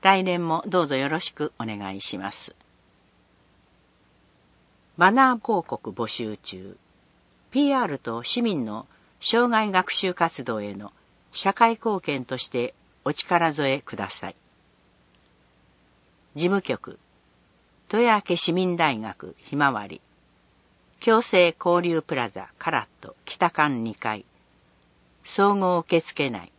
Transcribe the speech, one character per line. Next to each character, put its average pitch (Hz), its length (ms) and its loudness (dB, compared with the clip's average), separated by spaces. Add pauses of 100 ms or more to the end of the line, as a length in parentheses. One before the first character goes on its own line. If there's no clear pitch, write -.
来 190 240 6
年 175 240 0
も 160 180 -2
ど 180 140 2
う 156 60 2
ぞ 139 100 0
よ 135 100 0
ろ 156 140 -2
し - 100 -8
く - 280 -6
お 117 60 -6
願 101 300 -8
い 101 60 -10
し - 160 -8
ま 101 160 -8
す。 - 240 -16 (2500)
バ 180 140 6
ナ 254 260 4
ー - 20 -10
広 202 260 -2
告 - 260 -10
募 110 160 -4
集 107 280 -8
中。 95 400 -14 (760)
ピ 285 180 4
ー 269 100 2
ア 240 60 0
ー - 20 -2
ル 143 120 -4
と 117 220 -6
市 240 200 -2
民 185 240 0
の 107 200 -8 (360)
生 240 260 2
涯 220 240 0
学 185 220 2
習 185 200 -2
活 165 300 -2
動 113 160 -4
へ 104 160 -8
の 104 160 -14 (400)
社 - 220 -2
会 226 220 4
貢 208 260 -4
献 135 240 -4
と 131 100 -8
し - 140 -8
て 123 240 -4 (320)
お 143 80 -2
力 170 400 0
添 139 180 0
え 135 80 -2
く - 160 -14
だ 101 140 -8
さ - 220 -12
い。 - 40 -20 (2000)
事 143 120 -6
務 196 140 2
局、 - 380 -6 (880)
豊 220 400 4
明 175 60 2
市 - 160 -2
民 180 240 0
大 151 240 0
学 101 380 -12
ひ - 180 -10
ま 143 160 4
わ 104 160 -6
り、 - 140 -16 (1000)
共 226 220 4
生 180 360 4
交 175 240 2
流 170 200 0
プ - 140 -6
ラ 120 140 -2
ザ 95 200 -14 (100)
カ - 120 -4
ラ 135 120 0
ッ - 40 -14 (140)
ト - 220 -16
北 - 260 0
館 147 260 0
二 113 200 -4
階、 107 300 -6 (960)
総 202 320 4
合 185 240 2
受 165 220 2
付 - 280 -4
内。 95 300 -10